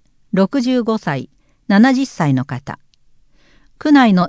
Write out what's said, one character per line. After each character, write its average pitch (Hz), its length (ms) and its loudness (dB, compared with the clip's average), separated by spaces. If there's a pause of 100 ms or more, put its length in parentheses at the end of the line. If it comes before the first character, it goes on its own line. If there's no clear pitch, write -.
(340)
六 190 260 0
十 247 220 -2
五 220 160 -4
歳、 135 320 -8 (360)
七 226 280 4
十 262 100 -2
歳 147 300 -2
の 127 100 -2
方。 - 340 -12 (1000)
区 294 120 -2
内 254 220 4
の 180 160 0